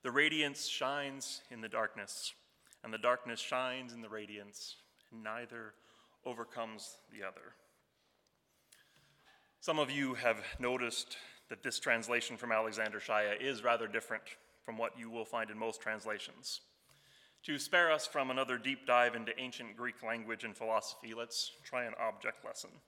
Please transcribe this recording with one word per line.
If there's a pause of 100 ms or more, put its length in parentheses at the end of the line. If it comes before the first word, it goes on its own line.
The
radiance
shines
in
the
darkness, (500)
and
the
darkness
shines
in
the
radiance, (360)
and
neither (520)
overcomes (120)
the
other. (2000)
Some
of
you
have (160)
noticed (300)
that
this
translation
from
Alexander
Shaia
is
rather
different (420)
from
what
you
will
find
in
most
translations. (840)
To
spare
us
from
another
deep
dive
into
ancient
Greek
language
and
philosophy,
let's (100)
try
an
object
lesson. (160)